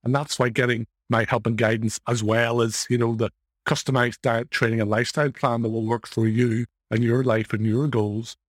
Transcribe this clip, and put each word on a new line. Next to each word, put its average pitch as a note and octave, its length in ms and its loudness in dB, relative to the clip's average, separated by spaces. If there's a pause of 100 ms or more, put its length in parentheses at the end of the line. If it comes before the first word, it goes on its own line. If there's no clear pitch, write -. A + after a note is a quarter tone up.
And B2 120 0
that's C#3+ 240 -4
why B2 100 4
getting A#2+ 380 0 (240)
my A2+ 180 4
help A#2 180 0
and A2+ 120 0
guidance, A2+ 500 0
as A#2 140 -2
well A#2 400 2
as, A2 260 -2
you B2 80 2
know, A#2 180 2
the A2+ 160 -2 (360)
customized B2+ 560 0
diet, A#2 280 0
training, A2+ 300 0
and G#2 100 0
lifestyle A#2+ 420 0
plan A#2 300 0
that A2+ 80 -2
will A2+ 160 -4
work A#2 200 -2
for A2+ 200 0
you A#2 400 0 (240)
and A#2 120 0
your A#2+ 220 2
life A2 280 0
and A2 140 -2
your B2+ 220 0
goals A2 480 -4 (120)